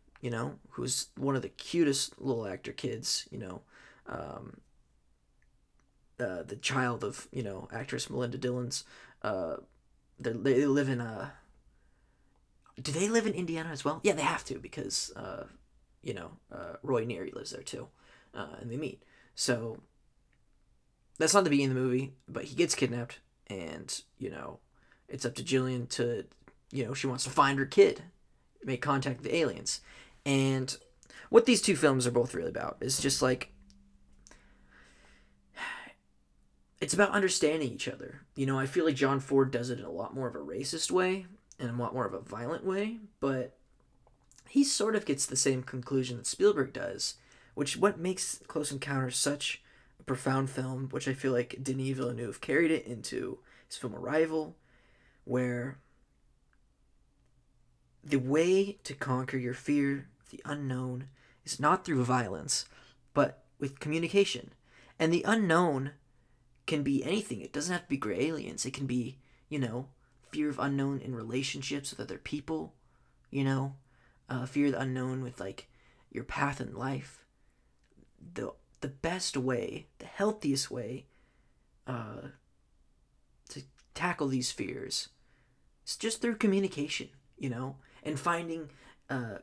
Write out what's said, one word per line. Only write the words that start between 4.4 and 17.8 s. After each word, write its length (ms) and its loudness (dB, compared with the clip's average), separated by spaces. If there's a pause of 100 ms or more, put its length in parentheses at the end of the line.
uh, 220 -4
the 140 -10
child 460 0
of, 300 -6
you 100 -4
know, 300 -8
actress 380 -6
Melinda 280 -4
Dillon's, 460 -2 (380)
uh, 340 -2 (640)
they're, 160 -4
they 320 4
live 220 4
in, 120 0
uh, 300 -8 (1500)
do 120 -4
they 160 2
live 180 4
in 80 2
Indiana 360 -4
as 140 -6
well? 200 0
Yeah, 80 8
they 100 -2
have 220 0
to, 140 -6
because, 580 -6
uh, 280 -8 (580)
you 120 -6
know, 180 -12 (200)
uh, 300 -12
Roy 220 0
Neary 300 -6
lives 160 -10
there 120 -10
too, 260 -12 (460)